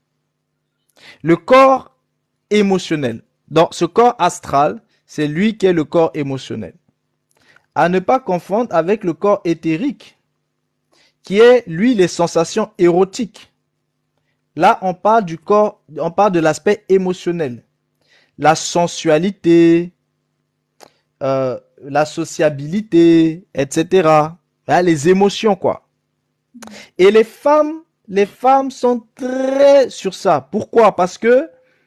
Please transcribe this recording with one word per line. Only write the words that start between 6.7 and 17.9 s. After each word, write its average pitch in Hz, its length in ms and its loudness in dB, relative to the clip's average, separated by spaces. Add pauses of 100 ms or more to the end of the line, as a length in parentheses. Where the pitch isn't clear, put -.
À 160 140 0
ne 185 100 -2
pas 254 220 -2
confondre 202 520 -6
avec 170 300 -2
le 175 120 -4
corps 202 300 -2
éthérique, 170 720 -6 (1080)
qui 196 160 0
est, 240 260 4
lui, 202 300 -2
les 180 100 2
sensations 170 720 -4
érotiques. 180 760 -2 (1000)
Là, 185 280 2
on 185 120 -4
parle 220 300 0
du 165 140 -10
corps, 208 440 -2 (160)
on 165 140 -6
parle 202 180 0
de 175 80 -2
l'aspect 160 500 -2
émotionnel. 175 760 -4 (760)